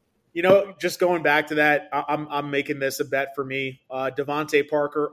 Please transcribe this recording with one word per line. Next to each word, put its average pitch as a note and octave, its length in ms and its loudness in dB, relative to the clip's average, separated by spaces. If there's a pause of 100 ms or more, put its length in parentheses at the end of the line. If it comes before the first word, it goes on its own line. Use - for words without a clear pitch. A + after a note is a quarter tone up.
(340)
You E3+ 100 -4
know, G3 360 4
just F3 200 -4
going F3 240 2
back D3+ 240 2
to D#3 80 -4
that, D3 360 2
I, D3 180 -2
I'm, D3+ 200 -2
I'm C#3+ 220 -4
making C#3 280 -2
this C3+ 200 -4
a C#3+ 60 -2
bet C3+ 280 -2
for C#3+ 100 -6
me. C3 460 -6
Uh, C3 260 -4
Devontae D3 540 0
Parker D3 440 0